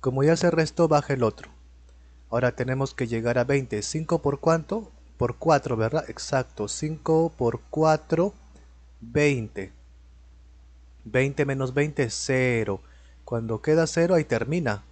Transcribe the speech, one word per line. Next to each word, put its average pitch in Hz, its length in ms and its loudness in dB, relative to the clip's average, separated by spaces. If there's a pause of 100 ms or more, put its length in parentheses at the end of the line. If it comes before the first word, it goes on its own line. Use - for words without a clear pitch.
Como 131 220 -2
ya 160 140 4
se 170 160 2
restó, 165 340 2
baja 147 260 2
el 127 120 0
otro. - 260 -2 (800)
Ahora 120 220 0
tenemos 131 420 -4
que 123 140 -4
llegar 117 280 -2
a 123 60 2
veinte. 123 400 -2
¿Cinco 156 400 -4
por 143 160 0
cuánto? 165 540 -2 (240)
Por 120 220 -2
cuatro, 143 380 2
¿verdad? 120 300 -2
Exacto. - 640 -6
Cinco 160 680 -2
por 117 320 -2
cuatro, 156 640 2 (680)
veinte. 117 720 -2 (1300)
Veinte 135 420 0
menos 135 260 -2
veinte, 143 380 0
cero. 120 680 0 (440)
Cuando 113 380 -4
queda 160 240 2
cero, 170 280 2
ahí 156 100 4
termina. 117 680 -2